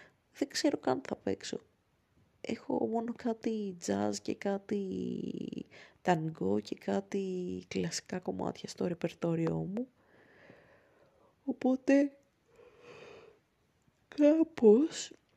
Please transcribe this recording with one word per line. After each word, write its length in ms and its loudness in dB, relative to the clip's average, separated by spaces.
δεν 140 -4
ξέρω 300 0
καν 240 0
τι 80 -16
θα 60 -2
παίξω. 440 -6
Έχω 400 -4
μόνο 280 -4
κάτι 680 -4
jazz 360 0
και 140 -4
κάτι 500 -4
τανγκό 580 0
και 160 -6
κάτι 920 -4
κλασικά 520 -4
κομμάτια 500 -6
στο 180 -4
ρεπερτόριό 680 -2
μου. 320 -4
Οπότε, 720 4
κάπως, 1040 6